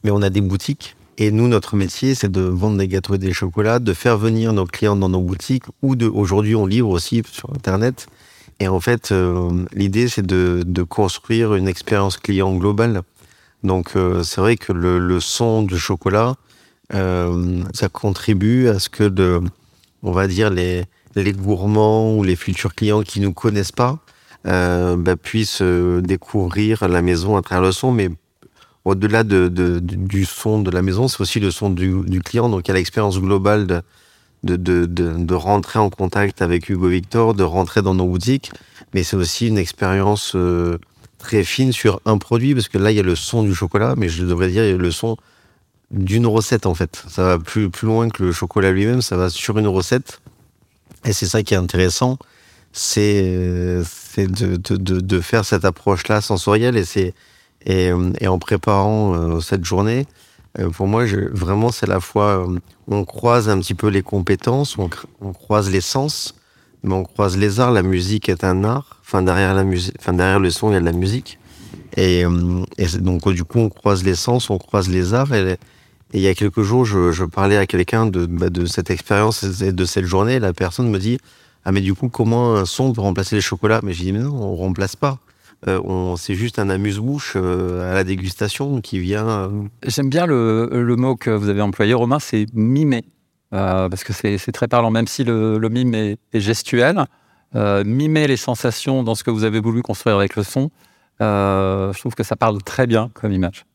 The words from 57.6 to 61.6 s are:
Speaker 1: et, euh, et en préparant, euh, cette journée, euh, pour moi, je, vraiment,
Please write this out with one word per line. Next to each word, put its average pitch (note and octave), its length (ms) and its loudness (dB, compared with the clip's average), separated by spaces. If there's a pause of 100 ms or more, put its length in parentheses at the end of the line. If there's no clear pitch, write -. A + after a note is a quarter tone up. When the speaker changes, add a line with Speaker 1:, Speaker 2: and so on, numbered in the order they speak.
Speaker 1:
et, F#2 240 2
euh, F2+ 300 2
et G2 80 0
en F#2 100 2
préparant, G2+ 800 0
euh, E2 240 -2
cette F2 260 -2
journée, A2 400 0 (540)
euh, F2+ 100 -2
pour F#2+ 180 -4
moi, A2+ 200 2
je, G2 80 0
vraiment, G2 560 -2